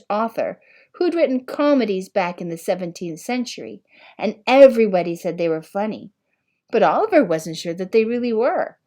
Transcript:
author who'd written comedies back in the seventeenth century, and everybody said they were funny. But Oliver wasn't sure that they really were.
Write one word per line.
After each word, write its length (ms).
author 500
who'd 200
written 320
comedies 640
back 320
in 80
the 80
seventeenth 640
century, 640
and 180
everybody 680
said 220
they 120
were 120
funny. 500
But 120
Oliver 400
wasn't 340
sure 160
that 180
they 140
really 280
were. 540